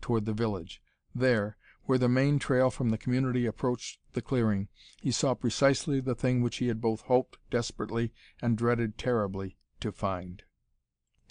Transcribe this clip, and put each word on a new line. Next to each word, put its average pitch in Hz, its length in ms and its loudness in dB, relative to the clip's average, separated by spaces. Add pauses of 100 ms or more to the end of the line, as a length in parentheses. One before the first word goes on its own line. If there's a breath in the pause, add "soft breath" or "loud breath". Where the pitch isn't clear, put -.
toward 113 240 0
the 110 80 -2
village. 107 480 -4 (340)
There, 117 440 0 (260 soft breath)
where 131 140 2
the 123 100 2
main 135 300 2
trail 131 320 2
from 123 180 -2
the 110 80 0
community 123 480 0
approached 123 540 -4 (160)
the 117 80 -2
clearing, 107 460 0 (340 soft breath)
he 135 80 0
saw 127 240 0
precisely 135 640 0
the 127 140 -2
thing 127 260 0
which 120 160 0
he 123 120 0
had 113 120 -2
both 113 220 0
hoped 127 340 0 (140)
desperately 117 640 -2 (280 soft breath)
and 117 160 2
dreaded 117 400 0
terribly 98 600 -2 (220)
to 104 120 -4
find. 92 500 -6 (880)